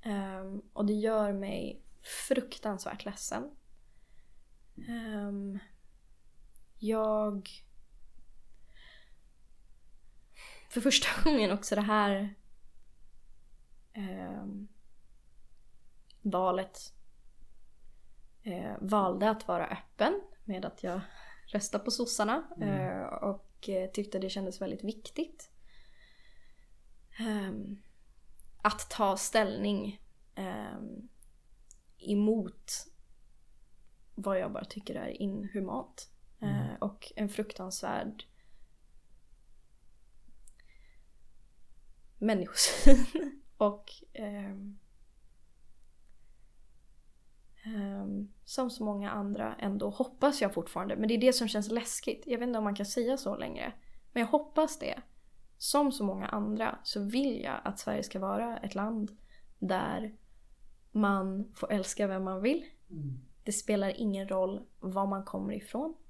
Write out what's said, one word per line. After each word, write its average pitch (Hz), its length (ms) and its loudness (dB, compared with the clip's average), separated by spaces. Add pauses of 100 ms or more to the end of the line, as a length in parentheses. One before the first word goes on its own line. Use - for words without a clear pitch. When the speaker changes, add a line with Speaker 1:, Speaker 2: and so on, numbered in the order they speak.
Speaker 1:
Ehm, 196 600 -4 (100)
och 208 140 2
det 208 60 6
gör 214 400 4
mig 196 500 -4 (460)
fruktansvärt 214 760 0
ledsen. 220 460 -6 (1400)
Ehm, 202 720 -6 (1200)
jag... 214 720 2 (3250)
För - 120 -2
första - 360 6
<laughs> - 140 6
gången 214 220 6
också 208 220 0
det 208 60 4
här, 202 540 4 (1600)
ehm, 196 760 -8 (1500)
valet, 185 560 0 (1600)
eh, 202 380 -4
valde 196 500 4
att 220 180 -2
vara 175 180 2
öppen 311 540 0 (240)
med 190 200 -6
att - 180 -8
jag 185 180 -2 (460)
röstar 208 320 -2
på 202 120 -2
sossarna, 240 680 0
Speaker 2:
Mm. 208 120 0 (340)
Speaker 1:
eh, - 40 -4
och, - 640 -4
eh, 190 220 0
tyckte 202 280 -2
det 190 120 -2
kändes 190 300 -4
väldigt 190 240 -4
viktigt, - 680 -6 (1700)
ehm, 208 600 -4 (840)
att - 280 2
ta - 260 4
ställning, 202 840 2 (320)
ehm, 190 720 -8 (920)
emot 208 720 2 (1400)
vad 196 240 0
jag 190 140 -2
bara - 120 -6
tycker - 300 -10
är - 140 -6 (140)
inhumant, 202 880 -6 (300)
eh, - 260 0
Speaker 2:
Mm. - 140 -6
Speaker 1:
och - 360 -4
en 208 120 0
fruktansvärd 208 960 -4 (4000)
människosyn. - 880 12 (400)
<laughs> - 120 -20
Och, 208 320 2 (220)
ehm, 202 680 -8 (2750)
ehm, 202 680 -4 (120)
som 254 260 -2
så 233 140 -6
många 202 260 -2
andra 214 440 -2
ändå, 202 360 -2
hoppas 262 520 2
jag 196 120 2
fortfarande. 185 420 -2
Men 214 120 2
det 233 60 4
är 220 60 4
det 254 120 8
som 240 160 2
känns 214 220 0
läskigt. - 560 -4
Jag 247 120 -2
vet 247 80 -2
inte 240 120 0
om 220 60 2
man 202 100 2
kan 202 120 -2
säga 247 300 2
så 202 200 -2
längre. - 360 -6 (400)
Men 240 80 0
jag 233 80 2
hoppas 311 500 2
det. - 240 -6 (560)
Som 285 340 4
så 208 120 -2
många 196 220 0
andra 214 560 0
så - 220 -4
vill 247 380 0
jag - 220 -2
att 202 140 -4
Sverige 208 240 -2
ska 190 160 -6
vara 208 400 -2
ett - 160 -6
land 208 420 -2 (420)
där 196 580 -2 (760)
man 196 600 2
får - 180 -2
älska 202 340 0
vem 190 180 -2
man 190 180 -4
vill. 277 220 4 (260)
Speaker 2:
Mm. 139 300 -6 (240)
Speaker 1:
Det 208 80 -2
spelar 196 480 0
ingen 196 280 0
roll 190 380 0 (140)
var 190 260 0
man 196 180 -2
kommer 196 300 -4
ifrån. 269 420 -6 (140)